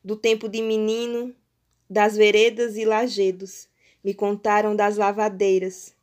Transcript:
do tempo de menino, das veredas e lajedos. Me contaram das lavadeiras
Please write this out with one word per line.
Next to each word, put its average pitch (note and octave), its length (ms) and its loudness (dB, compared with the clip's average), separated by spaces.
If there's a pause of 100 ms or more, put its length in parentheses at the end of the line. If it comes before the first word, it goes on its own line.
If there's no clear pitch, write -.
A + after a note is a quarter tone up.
do G#3 120 -6
tempo A3 320 0
de A3 140 -6
menino, A#3 720 -2 (540)
das G#3 260 2
veredas G#3+ 640 4
e A3 80 -4
lajedos. G3+ 800 -2 (360)
Me G3 100 -4
contaram G#3 640 0
das G#3 220 0
lavadeiras G3 1040 -2